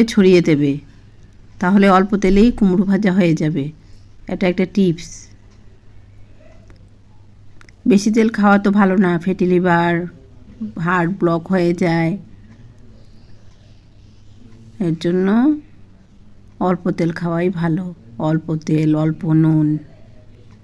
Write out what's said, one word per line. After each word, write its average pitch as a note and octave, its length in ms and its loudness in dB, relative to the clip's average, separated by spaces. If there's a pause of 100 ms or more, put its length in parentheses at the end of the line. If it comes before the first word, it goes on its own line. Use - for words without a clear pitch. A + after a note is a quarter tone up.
ছড়িয়ে F#3 360 4
দেবে, D3 300 0 (880)
তাহলে G3 260 2 (120)
অল্প F#3+ 140 2 (120)
তেলেই G3+ 280 4
কুমড়ো F#3 340 0
ভাজা G3 280 0
হয়ে F3 220 2
যাবে। D#3 300 -4 (680)
এটা F3+ 140 -4
একটা F3+ 180 -2 (100)
টিপস। F3+ 340 0 (2750)
বেশি G3+ 260 2
তেল A3+ 260 2
খাওয়া G3+ 280 4
তো G3+ 60 2
ভালো G3 240 2 (100)
না, F3 60 0 (120)
ফ্যাটি F#3 220 -2
লিভার, F3 480 0 (920)
হার্ট F3 320 -2
ব্লক E3+ 260 -2 (100)
হয়ে F3 180 0 (120)
যায়। E3 280 0 (2750)
এর E3 240 -2
জন্য F#3 240 0 (1400)
অল্প F3+ 160 -2 (140)
তেল E3+ 220 -2
খাওয়াই E3+ 280 -4 (140)
ভালো, E3+ 240 -2 (440)
অল্প D#3+ 180 -2 (180)
তেল, D#3 240 0 (140)
অল্প D#3 180 -4 (220)
নুন D#3 240 2 (960)